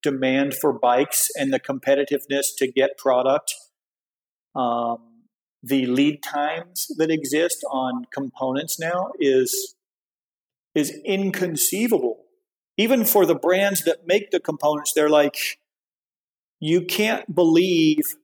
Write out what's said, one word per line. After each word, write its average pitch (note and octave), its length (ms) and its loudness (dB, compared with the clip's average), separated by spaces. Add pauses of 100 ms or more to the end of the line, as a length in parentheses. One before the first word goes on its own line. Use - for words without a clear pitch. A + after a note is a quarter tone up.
demand C3+ 520 0
for C#3+ 180 0
bikes B2 640 2
and C#3 160 0
the B2+ 60 0
competitiveness C#3 880 -2 (100)
to C3 140 0
get C3+ 260 0
product, C3 560 0 (1000)
um, A#2 720 -4 (380)
the B2+ 220 0
lead C#3+ 360 0
times D#3+ 680 -6 (100)
that D#3+ 140 2
exist D#3 600 -2
on B2+ 420 -4
components C3+ 680 -6
now F3 400 -4
is, C3+ 560 0 (1000)
is D3+ 160 0 (140)
inconceivable. F#3 1200 -2 (520)
Even A3+ 280 2
for F#3+ 200 4
the D#3+ 100 4
brands F#3 480 0
that E3+ 240 -2
make G3+ 240 0
the F3+ 80 0
components, D3+ 560 -2
they're D3+ 140 4
like, D3 500 2 (1000)
"You E3 240 0
can't G#3 520 -4
believe E3 880 4